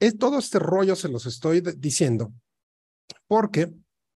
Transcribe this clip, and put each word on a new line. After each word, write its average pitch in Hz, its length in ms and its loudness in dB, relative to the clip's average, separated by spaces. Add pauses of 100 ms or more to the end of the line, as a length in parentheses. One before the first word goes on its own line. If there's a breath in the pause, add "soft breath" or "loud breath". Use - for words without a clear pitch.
es, 220 160 2
todo 262 220 2
este 214 200 0
rollo 185 380 2
se 185 120 -6
los 120 180 -6
estoy 160 340 0
de-, 175 140 -4
diciendo 123 580 0 (960)
porque 202 460 0 (440)